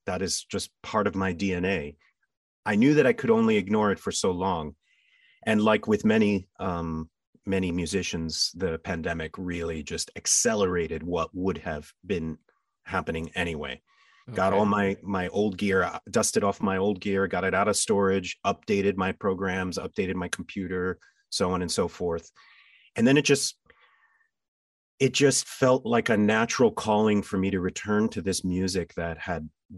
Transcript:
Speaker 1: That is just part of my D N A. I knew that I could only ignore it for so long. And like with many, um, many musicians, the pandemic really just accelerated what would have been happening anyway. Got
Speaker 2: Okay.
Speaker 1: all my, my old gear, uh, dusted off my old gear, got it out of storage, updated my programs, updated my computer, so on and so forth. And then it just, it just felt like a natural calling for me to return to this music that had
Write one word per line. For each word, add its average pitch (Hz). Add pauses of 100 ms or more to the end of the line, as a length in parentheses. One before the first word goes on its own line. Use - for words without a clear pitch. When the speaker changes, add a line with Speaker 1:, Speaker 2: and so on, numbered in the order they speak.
Speaker 1:
That 92
is -
just - (120)
part 104
of 98
my 95
D 92
N 90
A. 85 (680)
I 107
knew 151
that 147
I 120
could -
only 113
ignore 104
it 92
for 95
so -
long. 87 (680)
And 107
like 107
with 107
many, 104 (120)
um, 82 (340)
many 95
musicians, 85
the 85
pandemic 82
really 85
just -
accelerated 90
what 85
would 92
have 76 (160)
been 80 (460)
happening 82
anyway. 76 (500)
Got 98
Speaker 2:
Okay. 98
Speaker 1:
all 107
my, 101
my 92
old 101
gear, 98
uh, 85 (100)
dusted 104
off 98
my 98
old 95
gear, 98
got 90
it 95
out 98
of 104
storage, 95
updated 101
my 95
programs, 92
updated 92
my 90
computer, 90 (300)
so 92
on 92
and 85
so 87
forth. 85 (640)
And 113
then 139
it 147
just, - (1400)
it 131
just -
felt 127
like 113
a 110
natural 110
calling 104
for -
me 95
to 95
return 104
to 95
this 92
music 92
that 85
had 80 (280)